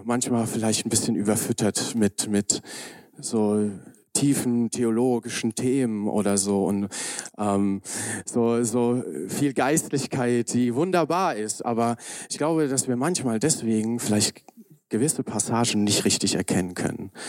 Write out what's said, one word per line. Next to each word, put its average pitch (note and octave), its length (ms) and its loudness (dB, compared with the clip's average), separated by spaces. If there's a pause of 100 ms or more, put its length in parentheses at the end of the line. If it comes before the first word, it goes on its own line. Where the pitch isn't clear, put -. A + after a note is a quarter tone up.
manchmal A#2 420 0
vielleicht A2 400 0
ein - 20 -4
bisschen A2 260 0
überfüttert G#2 800 0
mit, G#2+ 340 0
mit G#2 340 0 (560)
so G#2+ 520 0 (440)
tiefen A#2+ 560 2
theologischen A#2 840 0
Themen A#2+ 540 0
oder G2+ 300 2
so G2 260 2
und, G2+ 240 0 (480)
ähm, G2+ 460 0 (420)
so, A#2 400 2
so A#2+ 400 0 (240)
viel C#3 240 0
Geistlichkeit, C3 1000 0
die A#2+ 200 2
wunderbar E3+ 640 0
ist. G#2+ 300 -6
Aber A#2 320 0 (320)
ich - 80 -8
glaube, D#3 300 2
dass C3 200 -2
wir B2 80 2
manchmal C3 420 0
deswegen A2+ 600 0
vielleicht - 420 0 (460)
gewisse C3 340 0
Passagen A2 640 0
nicht G2+ 220 2
richtig - 280 2
erkennen F2+ 380 0
können. - 380 -4 (180)